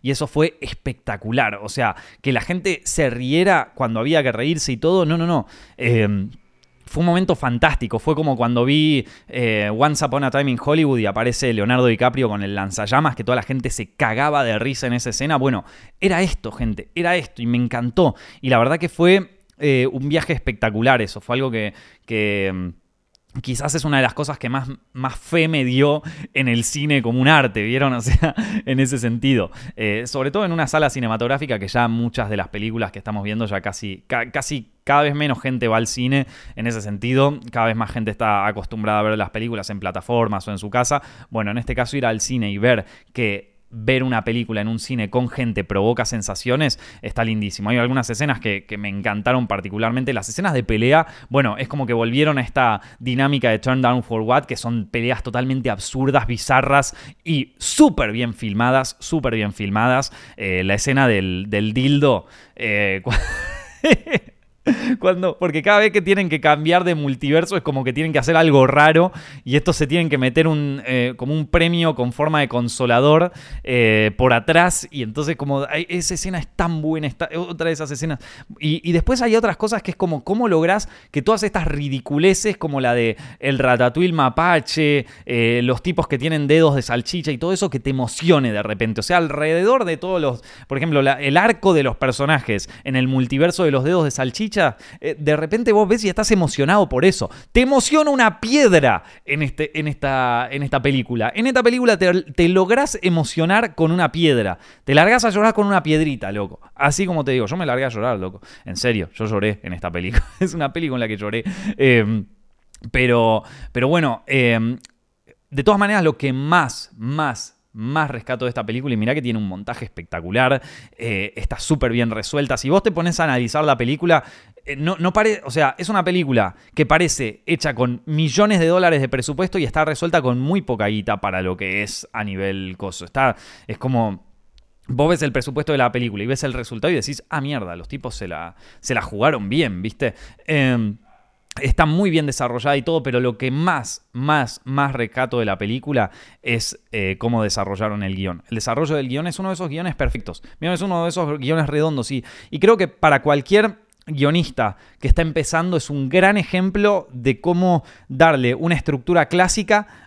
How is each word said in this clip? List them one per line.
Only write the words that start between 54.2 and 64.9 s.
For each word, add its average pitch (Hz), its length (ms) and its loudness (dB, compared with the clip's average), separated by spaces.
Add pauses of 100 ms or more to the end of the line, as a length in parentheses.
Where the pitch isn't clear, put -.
What, 123 240 0
que 123 120 -8
son 117 340 -4
peleas 120 320 -2
totalmente 127 460 -4
absurdas, 131 580 0
bizarras 131 680 0 (280)
y 151 340 -2
súper 160 540 2
bien 117 220 -4
filmadas, 120 640 0
súper 127 360 -2
bien 104 180 -2
filmadas. 117 580 0 (260)
Eh, 92 260 -2
la 98 120 0
escena 135 320 2
del, 95 420 0
del 107 240 0
dildo... 135 520 2 (300)
Eh, 101 480 -2
<laughs> - 0 -
cu-, 120 80 -4 (1900)